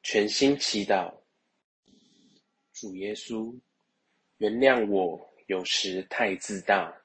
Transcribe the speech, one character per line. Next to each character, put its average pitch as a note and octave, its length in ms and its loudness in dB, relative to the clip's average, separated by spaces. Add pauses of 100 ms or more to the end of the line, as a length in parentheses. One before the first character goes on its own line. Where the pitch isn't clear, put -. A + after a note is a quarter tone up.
全 G#2+ 260 2
心 C#3 300 4
祈 G#2 280 -2
祷。 F#2 360 0 (1500)
主 G2 240 -14
耶 G2+ 160 -6
稣， A2+ 440 -8 (760)
原 G#2+ 160 0
谅 B2 380 4
我 F2+ 440 -2 (140)
有 F#2 160 -2
时 F#2 460 -4
太 G2+ 260 -2
自 G2 240 -8
大 F2+ 460 -2